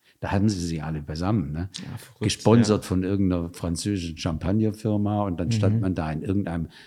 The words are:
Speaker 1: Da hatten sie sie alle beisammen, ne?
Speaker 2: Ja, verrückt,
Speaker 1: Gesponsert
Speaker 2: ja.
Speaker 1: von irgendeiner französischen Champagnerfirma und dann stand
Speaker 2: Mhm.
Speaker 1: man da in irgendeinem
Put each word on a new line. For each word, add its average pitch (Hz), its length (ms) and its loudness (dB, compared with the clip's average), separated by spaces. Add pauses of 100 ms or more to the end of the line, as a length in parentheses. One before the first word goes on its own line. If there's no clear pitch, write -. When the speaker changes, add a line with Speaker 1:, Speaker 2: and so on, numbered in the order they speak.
(200)
Speaker 1:
Da - 120 -6
hatten 101 180 4
sie 98 100 0
sie 82 220 -4
alle 78 220 -4
beisammen, 80 480 -2
ne? 85 180 -6 (140)
Speaker 2:
Ja, - 140 -12
verrückt, - 240 -14
Speaker 1:
Gesponsert 107 640 4
Speaker 2:
ja. - 40 -12
Speaker 1:
von 92 160 0
irgendeiner 92 500 0
französischen 85 640 -4
Champagnerfirma 104 1080 0
und 90 160 -2
dann 87 120 0
stand 104 240 4
Speaker 2:
Mhm. 113 60 2
Speaker 1:
man 95 120 0
da 80 180 -2
in 78 120 -4
irgendeinem 85 460 -2 (180)